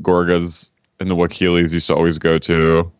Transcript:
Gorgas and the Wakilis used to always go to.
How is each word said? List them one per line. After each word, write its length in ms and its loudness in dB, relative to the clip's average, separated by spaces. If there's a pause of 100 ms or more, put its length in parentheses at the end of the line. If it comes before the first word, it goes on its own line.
Gorgas 680 0 (280)
and 100 -6
the 40 0
Wakilis 580 0
used 140 -4
to 80 0
always 240 0
go 200 0
to. 600 0